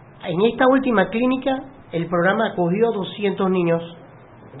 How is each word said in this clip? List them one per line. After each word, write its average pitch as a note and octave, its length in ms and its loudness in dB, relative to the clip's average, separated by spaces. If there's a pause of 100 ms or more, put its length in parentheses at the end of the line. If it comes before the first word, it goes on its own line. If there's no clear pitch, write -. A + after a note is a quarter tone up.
(260)
en F3 200 -2
esta A#3+ 240 2
última C4+ 400 2
clínica C4 480 -2 (340)
el E3+ 160 -2
programa F#3 460 2
acogió F#3+ 400 0
doscientos G3 560 -4
niños E3+ 320 2 (800)